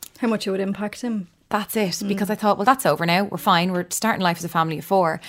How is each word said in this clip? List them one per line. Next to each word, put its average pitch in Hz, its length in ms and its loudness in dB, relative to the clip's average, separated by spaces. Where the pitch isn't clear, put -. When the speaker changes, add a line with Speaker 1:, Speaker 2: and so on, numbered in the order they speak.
Speaker 1:
How 240 100 -2
much 214 180 -2
it 202 40 -4
would 190 100 -2
impact 196 420 -4
him. 220 260 -4
Speaker 2:
That's 208 260 -4
it, 196 160 0
Speaker 1:
Mm. 202 40 -4
Speaker 2:
because 196 200 0
I 214 60 -2
thought, 208 240 2
"Well, 202 80 2
that's 262 180 4
over 160 220 2
now. 180 180 4
We're 180 140 -6
fine. 185 340 4
We're 180 160 -2
starting - 320 -2
life 175 160 2
as 170 80 -10
a 170 60 -6
family 160 280 0
of 156 60 -10
four." 170 340 2